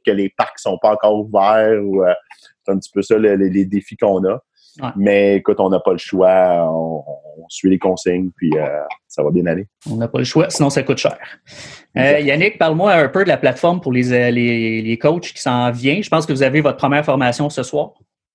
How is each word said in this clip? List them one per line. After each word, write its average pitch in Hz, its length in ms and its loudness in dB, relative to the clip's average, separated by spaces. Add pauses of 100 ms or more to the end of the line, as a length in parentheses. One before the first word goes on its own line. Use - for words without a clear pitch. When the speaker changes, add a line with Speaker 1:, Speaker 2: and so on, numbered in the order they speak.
Speaker 1:
que - 60 -2
les 98 260 0
parcs - 220 -4
sont 98 220 -4
pas 107 140 4
encore 107 260 2
ouverts 107 640 2
ou, 98 200 0
euh, 90 80 4 (540)
c'est 98 60 -2
un 98 80 0
petit - 120 -14
peu 98 120 -2
ça, 110 160 2
le, 107 160 4
les, 95 160 0
les 98 140 0
défis 101 320 -6
qu'on 98 280 2
a. 104 140 -2 (420)
Speaker 2:
Ouais. 127 140 -8
Speaker 1:
Mais 101 400 4
écoute, 101 240 0
on 95 100 2
n'a 92 100 2
pas 95 120 0
le 87 80 -2
choix, 92 680 2
on, 80 360 -4 (340)
on 82 100 -20
suit - 220 -2
les 92 80 4
consignes, 92 580 -2
puis, 85 220 -2
euh, 76 80 -2 (420)
ça - 140 -6
va 73 80 0
bien 90 160 0
aller. 87 220 -4 (200)
Speaker 2:
On 117 100 -6
n'a 117 100 -4
pas 135 100 -6
le 127 60 0
choix, 160 260 0
sinon 139 220 0
ça 139 100 -2
coûte 131 160 -2
cher. - 180 -2 (800)
Euh, 127 60 0
Speaker 1:
Exact. 147 240 2
Speaker 2:
Yannick, 156 320 0
parle-moi 170 340 2
un 160 160 4
peu 190 160 0
de 185 40 -4
la 147 100 2
plateforme 170 440 0
pour 135 120 -4
les, 123 180 0
euh, 123 200 2
les, 117 500 -2
les 113 160 -4
coachs 170 340 0
qui - 80 -16
s'en 123 300 0
vient. 131 320 -2
Je - 80 -8
pense 160 160 0
que 160 80 -2
vous 131 80 -2
avez 139 200 2
votre 139 160 0
première 147 280 0
formation 139 460 0
ce 139 100 -8
soir. 147 320 -6 (420)